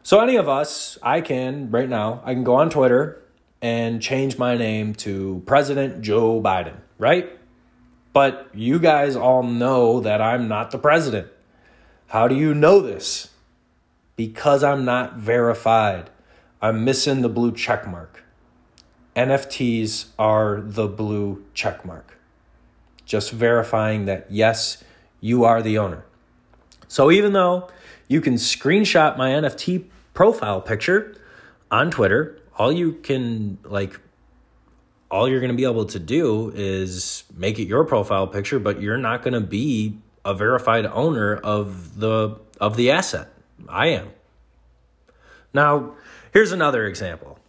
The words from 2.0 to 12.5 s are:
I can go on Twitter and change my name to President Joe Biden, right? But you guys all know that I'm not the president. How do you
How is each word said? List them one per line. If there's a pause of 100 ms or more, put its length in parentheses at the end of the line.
I
can
go
on
Twitter (440)
and
change
my
name
to
President
Joe
Biden, (200)
right? (760)
But
you
guys
all
know
that
I'm
not
the
president. (800)
How
do
you